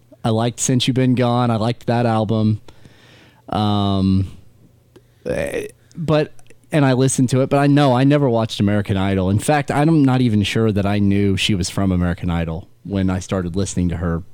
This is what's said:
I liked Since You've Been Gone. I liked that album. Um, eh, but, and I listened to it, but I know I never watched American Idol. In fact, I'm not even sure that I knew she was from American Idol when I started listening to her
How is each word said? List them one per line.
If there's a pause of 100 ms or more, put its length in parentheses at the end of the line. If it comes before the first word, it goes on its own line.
(240)
I
liked
Since
You've
Been
Gone.
I
liked
that
album. (880)
Um, (880)
eh, (300)
but, (400)
and
I
listened
to
it,
but
I
know
I
never
watched
American
Idol.
In
fact,
I'm
not
even
sure
that
I
knew
she
was
from
American
Idol (160)
when
I
started
listening
to
her (120)